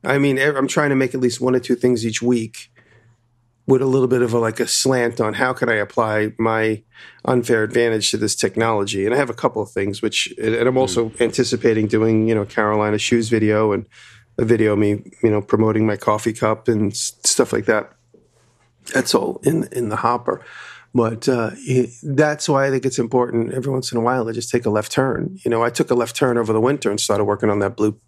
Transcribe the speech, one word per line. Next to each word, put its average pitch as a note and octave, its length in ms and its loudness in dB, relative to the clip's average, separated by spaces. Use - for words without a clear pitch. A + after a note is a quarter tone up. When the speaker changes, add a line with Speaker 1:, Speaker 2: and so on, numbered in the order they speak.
Speaker 1:
I C3+ 140 2
mean, C#3 200 2
ev-, C#3+ 180 2
I'm C3+ 120 0
trying D3 220 0
to C#3 60 2
make C3 180 0
at C3+ 80 -4
least A#2+ 200 0
one B2+ 140 2
or B2+ 40 0
two B2 160 0
things A#2+ 300 0
each A2 160 -4
week A#2 500 -4
with C3 140 6
a C#3 40 0
little C3 220 2
bit B2 160 2
of A#2 100 0
a, A#2+ 60 2
like, A2+ 200 -2
a A2+ 80 0
slant A#2+ 540 0
on G#2+ 140 0
how C3 180 0
can C#3 160 -2
I A2 60 2
apply G#2+ 640 -2
my A2 420 0
unfair A#2+ 380 2
advantage A2 480 0
to A2 60 -2
this G#2+ 180 -2
technology. G2+ 680 -2
And A2 80 0
I C3+ 40 2
have C3+ 120 0
a A2+ 40 -8
couple A2+ 280 -2
of G2+ 100 -6
things, G2+ 300 -4
which, - 400 -4
and A#2 260 0
I'm B2+ 100 2
also A#2 320 0
Speaker 2:
Mm. - 120 -6
Speaker 1:
anticipating A2+ 680 0
doing, A2 400 2
you A2+ 60 2
know, G#2 120 0
Carolina G#2+ 520 0
Shoes A#2 320 0
video G#2+ 420 2
and G2 140 -2
a A#2 60 2
video A2 280 4
of G2+ 60 2
me, G2+ 240 0
you A2+ 80 4
know, G#2 120 2
promoting A2 440 2
my G#2 120 0
coffee A2 360 -2
cup A2 340 -2
and G#2 260 0
s-, - 200 -8
stuff - 300 2
like G#2+ 120 -2
that. G#2+ 260 0
That's - 200 0
all - 300 -2
in, D#3+ 280 0
in A#2 180 -4
the G#2+ 80 -4
hopper. A#2+ 440 -2
But, A#2 340 0
uh, A#2 220 0
i-, B2 220 2
that's D3 480 0
why C3+ 160 4
I C#3 60 0
think C3+ 140 -2
it's B2+ 120 -2
important A#2+ 560 0
every C3 180 -4
once C3 200 -4
in A#2+ 80 -4
a - 20 0
while A#2+ 240 0
to A2+ 80 -6
just A2+ 160 -8
take A#2+ 160 -2
a G#2+ 60 2
left G#2+ 200 -2
turn. C3+ 540 -2
You A#2 60 0
know, A2+ 100 2
I A#2+ 80 2
took - 220 -2
a B2 40 4
left A#2 200 -2
turn B2 240 2
over A2 140 0
the A2 80 2
winter C3 280 0
and G#2 100 -2
started G#2 260 0
working G2+ 260 0
on G2+ 80 0
that G2 160 -2
blue G#2+ 320 0